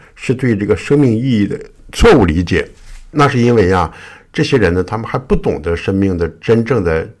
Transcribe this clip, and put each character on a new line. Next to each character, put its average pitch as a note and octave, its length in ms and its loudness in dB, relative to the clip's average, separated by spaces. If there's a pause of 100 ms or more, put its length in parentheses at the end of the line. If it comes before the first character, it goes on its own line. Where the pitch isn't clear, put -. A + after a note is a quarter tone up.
(140)
是 - 200 -4
对 A#2+ 220 0
这 G2+ 80 -4
个 G2+ 100 0
生 C#3+ 240 0
命 B2+ 160 4
意 A#2 280 0
义 G2 40 0
的 - 140 -6 (320)
错 G#3 260 4
误 G2+ 60 4
理 E2+ 180 0
解。 E2+ 240 -2 (440)
那 C#3+ 180 2
是 B2+ 100 -4
因 A#2+ 160 4
为 F#2+ 160 4
啊， F2 240 0 (380)
这 D#3+ 100 -2
些 D3+ 140 0
人 F#2 160 2
呢， F#2 100 0
他 - 140 -6
们 A2+ 100 -8
还 - 120 -4
不 F3+ 180 -2
懂 E2 240 -2
得 E2+ 160 -4
生 G2 180 -4
命 G2 220 0
的 E2+ 100 -2 (140)
真 A2+ 240 2
正 A#2+ 180 -2
的 E2 240 -2 (140)